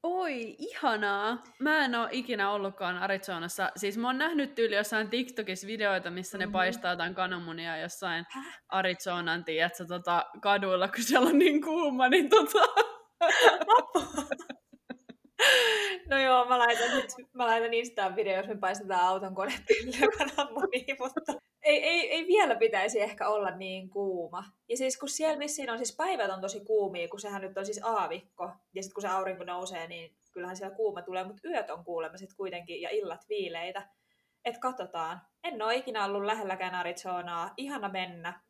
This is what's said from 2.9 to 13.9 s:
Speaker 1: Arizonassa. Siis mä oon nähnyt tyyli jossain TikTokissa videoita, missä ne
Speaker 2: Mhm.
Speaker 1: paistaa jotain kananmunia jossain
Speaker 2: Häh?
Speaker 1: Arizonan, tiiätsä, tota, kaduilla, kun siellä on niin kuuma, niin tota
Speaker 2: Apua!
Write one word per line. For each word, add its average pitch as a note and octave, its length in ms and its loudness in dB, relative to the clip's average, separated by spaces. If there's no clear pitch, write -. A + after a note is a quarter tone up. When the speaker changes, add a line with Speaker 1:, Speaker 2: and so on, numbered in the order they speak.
Speaker 1:
Arizonassa. F#3+ 760 -2
Siis G3+ 220 -4
mä A#3+ 100 0
oon B3+ 100 0
nähnyt C#4+ 360 0
tyyli A3+ 200 2
jossain G#3+ 360 0
TikTokissa G#3+ 560 -4
videoita, G3 440 0
missä F#3 280 -8
ne F#3 80 0
Speaker 2:
Mhm. G3 60 -6
Speaker 1:
paistaa F#3+ 380 2
jotain F3 240 -2
kananmunia E3+ 640 -4
jossain E3+ 540 -6
Speaker 2:
Häh? - 380 -14
Speaker 1:
Arizonan, F3 760 -2
tiiätsä, E3 420 0
tota, F3 400 0
kaduilla, F#3+ 480 2
kun A#3+ 140 -4
siellä B3+ 260 6
on C#4+ 100 6
niin D4+ 240 6
kuuma, D4 460 2
niin D4 200 6
tota G#4+ 300 8
Speaker 2:
Apua! - 240 2